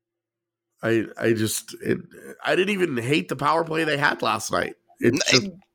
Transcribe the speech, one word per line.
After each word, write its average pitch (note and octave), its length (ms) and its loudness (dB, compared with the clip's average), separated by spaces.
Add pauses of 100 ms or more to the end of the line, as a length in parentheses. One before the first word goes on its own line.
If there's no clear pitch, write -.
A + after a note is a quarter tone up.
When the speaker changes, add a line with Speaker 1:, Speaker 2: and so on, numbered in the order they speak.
(840)
Speaker 1:
I, A2+ 220 2 (140)
I A#2 140 2
just, G#2+ 480 -2
it, - 180 -2 (460)
I D3 120 2
didn't G3 180 2
even E3+ 240 0
hate D3 320 0
the D3 60 -2
power D3+ 280 2
play D#3 200 -2
they D3+ 120 0
had C#3+ 240 2
last A2 320 -2
night. - 220 -2 (260)
It A#2+ 140 4
Speaker 2:
N-, D3+ 60 -2 (100)
Speaker 1:
just A#2 140 4
Speaker 2:
and - 180 -12 (120)